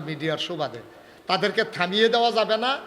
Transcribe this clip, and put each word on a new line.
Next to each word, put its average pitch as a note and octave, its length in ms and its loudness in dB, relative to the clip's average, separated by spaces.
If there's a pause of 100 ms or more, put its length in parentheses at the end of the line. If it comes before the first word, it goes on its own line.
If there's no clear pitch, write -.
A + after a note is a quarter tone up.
মিডিয়ার D3+ 360 -4
সুবাদে। C#3+ 360 -6 (480)
তাদেরকে G3 320 2 (140)
থামিয়ে F#3+ 380 2
দেওয়া A#3 240 4
যাবে G#3+ 200 2
না। A#3+ 140 0 (160)